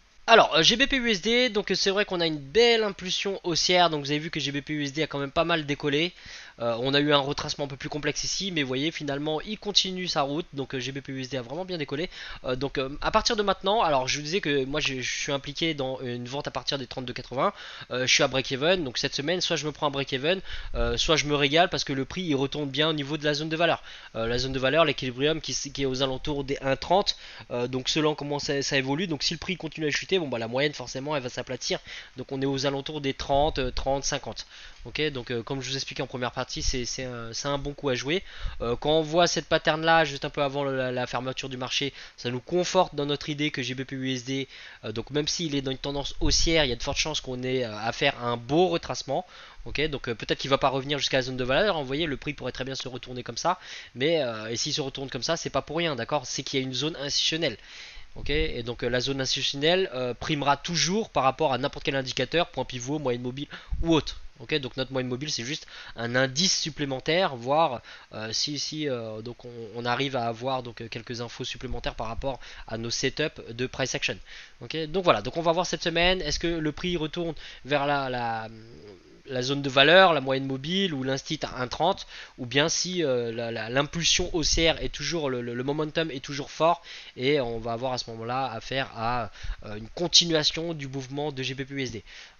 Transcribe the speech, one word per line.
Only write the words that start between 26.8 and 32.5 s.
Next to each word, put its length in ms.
euh, 180
donc 220
selon 240
comment 240
ça, 240
ça 160
évolue, 300
donc 160
si 100
le 60
prix 160
continue 320
à 40
chuter, 280
bon 80
bah 100
la 120
moyenne 240
forcément 420
elle 80
va 60
s'aplatir, 500
donc 140
on 80
est 60
aux 220